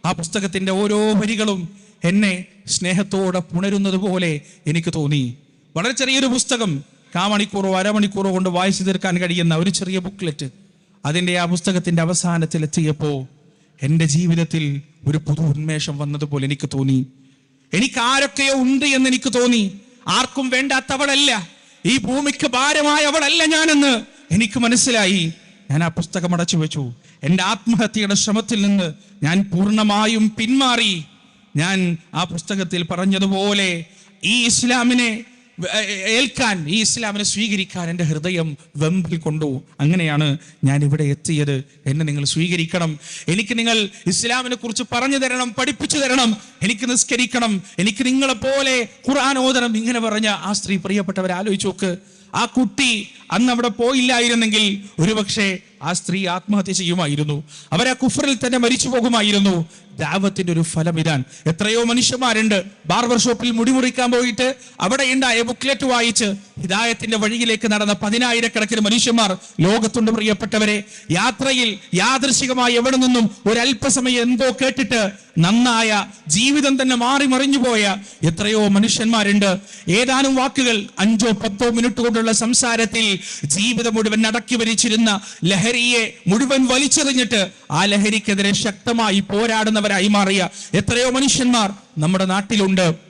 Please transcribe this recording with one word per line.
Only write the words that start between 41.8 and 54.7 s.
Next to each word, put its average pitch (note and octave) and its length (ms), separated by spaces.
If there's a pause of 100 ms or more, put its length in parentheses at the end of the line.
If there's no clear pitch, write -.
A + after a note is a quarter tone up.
എന്നെ D3+ 220
നിങ്ങൾ C#3+ 160
സ്വീകരിക്കണം, E3 760 (300)
എനിക്ക് A3+ 300
നിങ്ങൾ A3+ 300 (180)
ഇസ്ലാമിനെ B3 500
കുറിച്ച് A#3 360
പറഞ്ഞു C4+ 260
തരണം, B3+ 400
പഠിപ്പിച്ചു C#4+ 400
തരണം. B3+ 380 (260)
എനിക്ക് G#3+ 280
നിസ്കരിക്കണം, A#3 720 (160)
എനിക്ക് G#3+ 280
നിങ്ങളെപ്പോലെ C4 840 (200)
ഖുർആൻ C4+ 300
ഓതണം. B3 380
ഇങ്ങനെ A3+ 300
പറഞ്ഞ G#3+ 220
ആ F#3+ 240
സ്ത്രീ, G3 240
പ്രിയപ്പെട്ടവരെ, F#3 640
ആലോചിച്ച് G3+ 260
നോക്ക്. F#3 300 (380)
ആ G#3+ 100
കുട്ടി A#3 640 (240)
അന്ന് A#3+ 200
അവിടെ A#3+ 160
പോയില്ലായിരുന്നെങ്കിൽ A#3 960 (380)